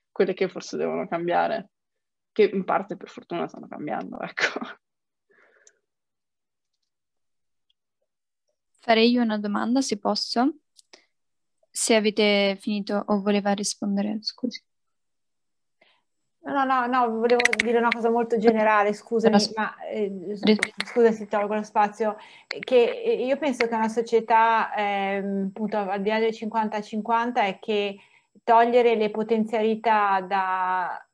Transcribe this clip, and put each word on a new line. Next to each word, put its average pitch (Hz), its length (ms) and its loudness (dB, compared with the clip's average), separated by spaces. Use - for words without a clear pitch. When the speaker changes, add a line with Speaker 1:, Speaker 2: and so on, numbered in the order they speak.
Speaker 1:
quelle 190 220 0
che 190 140 0
forse - 280 -12
devono 165 320 -4
cambiare, 170 600 -2
che 214 120 4
in 190 200 0
parte 185 320 -2
per - 120 -16
fortuna - 400 -8
stanno - 200 -16
cambiando, - 520 -8
<laughs> - 0 -
ecco. - 400 -4
Speaker 2:
Farei 226 300 4
io 240 120 2
una 220 160 -2
domanda, 214 420 -2
se 233 180 -2
posso. 233 560 0
Se - 240 0
avete 208 640 2
finito 208 460 -4
o 208 140 0
voleva 202 320 0
rispondere, 202 720 -4
scusi. - 400 -8
Speaker 3:
No, 277 160 0
no, - 0 -
no, 262 220 0
no, 247 240 2
volevo 233 300 2
dire 226 140 0
una 233 140 2
cosa 233 200 0
molto 233 280 0
generale, 214 560 4
scusami, 220 400 0
Speaker 2:
Ris- 214 200 2
Speaker 3:
ma, 214 260 -6
eh, 190 540 -8
s-, 196 100 -12
Speaker 2:
Ris- 214 160 4
Speaker 3:
scusa 233 260 4
se 214 140 -10
tolgo 208 280 -2
lo 214 80 -2
spazio, 208 540 -2
eh, - 140 -12
che, 240 440 2
eh, 233 220 0
io 269 100 0
penso 262 300 0
che 233 80 -4
una 220 140 0
società, 226 840 2
ehm, 196 720 -2
appunto, 214 280 -6
al 202 240 -2
di 196 80 -4
là 220 100 0
del 226 140 0
cinquanta 220 480 -4
cinquanta 226 640 -2
è 190 160 -2
che 202 400 -4
togliere 233 520 6
le 214 160 0
potenzialità 220 1120 0
da 185 920 -2